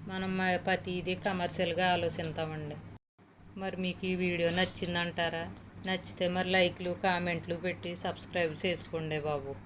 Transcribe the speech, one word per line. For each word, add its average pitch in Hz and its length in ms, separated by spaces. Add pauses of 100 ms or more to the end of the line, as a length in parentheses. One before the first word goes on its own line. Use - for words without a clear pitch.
మనం 190 300
మా 185 100 (100)
ప్రతిదీ 180 580
కమర్షియల్గా 180 760
ఆలోచిస్తామండి. 160 840 (800)
మరి 190 200
మీకు 180 280
ఈ 185 100
వీడియో 175 360
నచ్చిందంటారా? 175 920 (420)
నచ్చితే 185 420
మరి 180 280
లైక్లు, 180 360 (120)
కామెంట్లు 175 520
పెట్టి 175 400
సబ్స్క్రైబ్ 170 580 (100)
చేసుకోండి 160 560
బాబు. 143 340 (120)